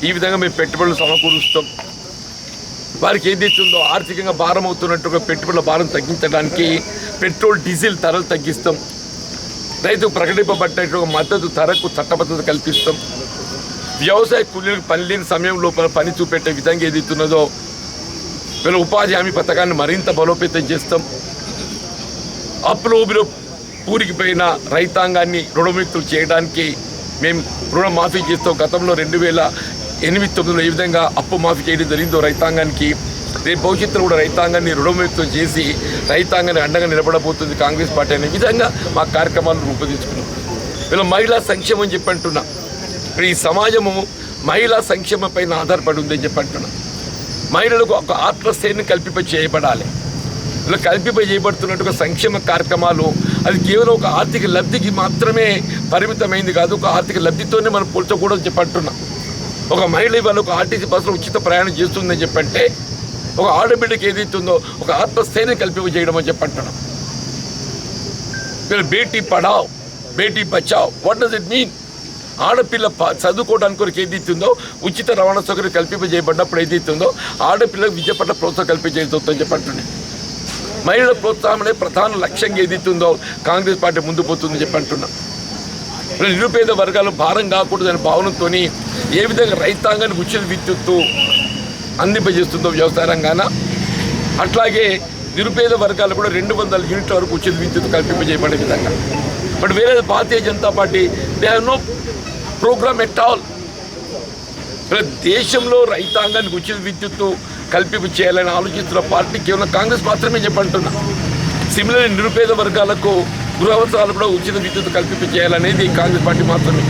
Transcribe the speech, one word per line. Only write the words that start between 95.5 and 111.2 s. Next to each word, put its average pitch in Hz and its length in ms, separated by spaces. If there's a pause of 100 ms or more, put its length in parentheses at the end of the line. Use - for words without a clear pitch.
వర్గాలు 202 340
కూడా 208 200
రెండు 202 220
వందల 190 300
యూనిట్ల 196 280
వరకు 180 200
ఉచిత 170 240
విద్యుత్ 170 320
కల్పింపజేయబడే 151 680
విధంగా. - 300 (680)
But 180 180
వేరే 240 140 (200)
భారతీయ 214 340
జనతా 208 320
పార్టీ, 190 240 (380)
they 214 120
have 226 160
no 262 60 (880)
program 240 420
at - 200
all. 233 160 (1500)
అసలు 208 180 (280)
దేశంలో 247 460 (140)
రైతాంగానికి 202 680
ఉచిత 208 180 (100)
విద్యుత్తు 202 400 (460)
కల్పింప 185 320 (100)
చేయాలని 180 400
ఆలోచిస్తున్న 180 460 (100)
పార్టీ 180 340
కేవలం 190 300
కాంగ్రెస్ 220 340
మాత్రమే 226 360
చెప్పంటున్నా. 196 440 (840)